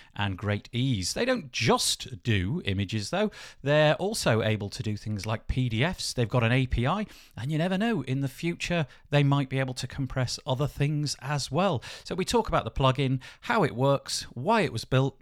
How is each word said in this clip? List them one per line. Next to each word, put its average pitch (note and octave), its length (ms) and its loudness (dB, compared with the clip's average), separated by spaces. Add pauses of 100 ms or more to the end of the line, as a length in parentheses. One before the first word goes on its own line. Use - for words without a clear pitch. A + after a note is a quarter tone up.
(160)
and G2 200 -2
great G#2 360 -4
ease. A#2 400 0
They - 120 -2
don't A#3+ 280 -2
just - 720 0
do G#2+ 400 0
images, G2+ 460 -2
though. G3+ 200 0 (320)
They're D3+ 320 4
also E3 480 0
able G#2 280 0
to - 120 -10
do G#2+ 140 -2
things G#2+ 300 -6
like G#2+ 220 -4
P B2+ 200 0
D A#2 160 0
Fs. - 300 -4
They've A#2 140 0
got B2 140 2
an A2+ 100 4
A C3 140 2
P A#2+ 200 0
I, G3 180 0 (320)
and B2+ 160 -4
you D3+ 60 0
never F#3 180 2
know, G#3+ 260 0
in C3+ 200 -2
the C#3 60 -2
future, E3+ 580 -2 (240)
they D3 120 6
might C#3 280 4
be C3+ 80 -2
able C3 160 -4
to - 120 -8
compress B2+ 600 -4
other C3+ 200 0
things D3 540 -2
as C3+ 300 -4
well. D#3+ 320 0 (220)
So F#3+ 100 -6
we F#3 100 -2
talk A#3 240 2
about D#3+ 160 2
the - 60 -4
plugin, C3 500 2 (220)
how A3+ 200 2
it A2 120 2
works, C3+ 480 0 (100)
why G3 300 2
it C#3 100 0
was A2 140 -6
built, C3 360 0